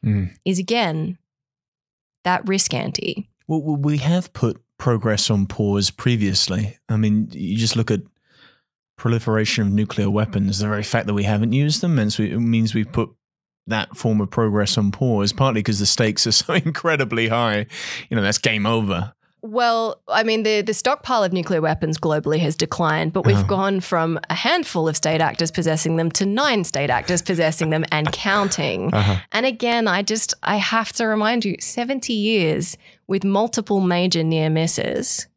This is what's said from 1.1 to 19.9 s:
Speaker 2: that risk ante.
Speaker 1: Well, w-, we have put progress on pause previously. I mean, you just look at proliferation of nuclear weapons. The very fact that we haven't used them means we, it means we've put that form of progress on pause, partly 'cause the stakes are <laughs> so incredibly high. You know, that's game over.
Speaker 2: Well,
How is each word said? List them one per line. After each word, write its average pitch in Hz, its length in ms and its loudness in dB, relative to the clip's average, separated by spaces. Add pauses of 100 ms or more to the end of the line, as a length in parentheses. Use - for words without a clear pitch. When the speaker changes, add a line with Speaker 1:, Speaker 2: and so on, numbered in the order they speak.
Speaker 2:
that 180 220 0
risk 190 280 0
ante. - 540 -6 (200)
Speaker 1:
Well, 156 120 0
w-, 147 180 -2
we 147 200 0
have 170 360 0
put - 280 -2 (160)
progress 113 520 2
on 101 160 4
pause 101 440 0
previously. 104 840 0 (120)
I 113 80 0
mean, 107 360 2
you 92 240 -4
just 113 200 0
look 113 140 0
at 104 120 0 (920)
proliferation 110 680 0
of 98 60 2
nuclear 104 380 0
weapons. 101 480 0
The 104 100 -2
very 107 160 -2
fact 113 220 0
that 104 80 0
we 101 100 0
haven't 107 280 2
used 147 280 0
them 175 160 0
means 107 220 0
we, 107 120 0
it 90 80 -2
means 113 360 2
we've 110 180 -2
put - 180 -2 (560)
that 107 300 -4
form 110 240 0
of 95 100 -2
progress 104 480 0
on 101 140 2
pause, 104 400 0
partly 120 300 0
'cause 104 180 -2
the 101 60 0
stakes 107 400 0
are 110 60 0
<laughs> - 120 0
so 156 100 -2
incredibly 139 720 0
high. 110 380 0 (420)
You 117 80 -2
know, 110 60 2
that's 101 160 2
game 107 280 0
over. 104 460 0 (300)
Speaker 2:
Well, 226 680 -2